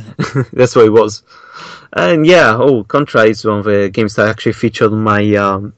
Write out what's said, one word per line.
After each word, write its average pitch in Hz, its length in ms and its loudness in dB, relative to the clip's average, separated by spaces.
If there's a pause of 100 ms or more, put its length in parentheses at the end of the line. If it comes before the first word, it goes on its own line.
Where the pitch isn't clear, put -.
(540)
That's 123 220 0
what 120 100 6
it 107 80 4
was. 110 300 2 (680)
And 165 320 0
yeah, 156 340 4
oh, 127 240 0
Contra 139 420 0
is 110 200 -2
one 107 140 -2
of 101 60 -6
the 101 260 0
games 104 240 -4
that 104 140 0
actually 110 240 -4
featured 117 380 -2
on 107 120 -2
my, 104 320 0
um, 101 420 -4